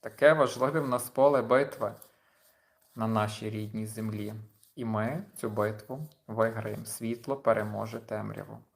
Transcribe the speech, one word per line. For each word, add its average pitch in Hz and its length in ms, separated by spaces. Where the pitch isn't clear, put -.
Таке 143 320
важливе 143 480
в 139 80
нас 123 220
поле 135 320
битви 123 520
на 113 140
нашій 107 420
рідній 107 360
землі. 107 480
І 123 100
ми 113 400
цю 110 140
битву 107 580
виграємо. 110 580
Світло 117 520
переможе 110 640
темряву. 104 580